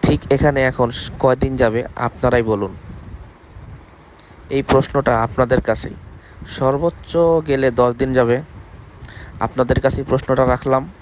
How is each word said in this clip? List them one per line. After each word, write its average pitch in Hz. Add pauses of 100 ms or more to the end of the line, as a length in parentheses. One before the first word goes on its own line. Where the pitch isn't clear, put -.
ঠিক 147 (100)
এখানে 139 (100)
এখন 127 (340)
কয়দিন 131
যাবে 117 (160)
আপনারাই 120
বলুন, 98 (1800)
এই 139
প্রশ্নটা 135 (140)
আপনাদের 123
কাছেই। - (600)
সর্বোচ্চ 139 (360)
গেলে 135 (120)
দশ 123
দিন 131
যাবে। 120 (1040)
আপনাদের 127
কাছেই 135
প্রশ্নটা 131
রাখলাম। 131 (200)